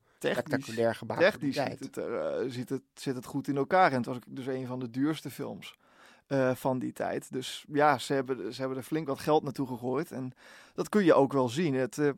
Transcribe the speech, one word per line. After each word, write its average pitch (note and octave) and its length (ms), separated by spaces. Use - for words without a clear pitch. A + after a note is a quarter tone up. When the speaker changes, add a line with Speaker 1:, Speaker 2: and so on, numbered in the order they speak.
Speaker 1:
Technisch, B2 260
Speaker 2:
spectaculair A#2 500
gemaakt A2 360
voor A#2+ 80
die C#3 140
Speaker 1:
technisch - 20
Speaker 2:
tijd. - 60
Speaker 1:
ziet C3+ 120
het F#2 100
er, G2 140
eh, C3 80
ziet B2 180
het, C3 120
zit C3 220
het B2+ 100
goed - 220
in C#3 100
elkaar. E3 340
En C3 60
het A#2+ 80
was B2+ 100
ook A#2+ 120
dus C3 180
een C3 220
van B2+ 120
de B2 100
duurste C#3+ 420
films, A#2 460
eh, C3 280
van B2+ 240
die B2 140
tijd. G2+ 380
Dus - 400
ja, D3 260
ze - 160
hebben, B2 400
ze A#2+ 60
hebben C3 180
er B2 60
flink D#3 240
wat C3 120
geld D3+ 240
naartoe C#3 240
gegooid. B2+ 440
En B2+ 200
dat F3 160
kun G#3 140
je D#3 100
ook C3+ 200
wel B2+ 160
zien. C#3+ 240
Het, C3 240
eh, D3 200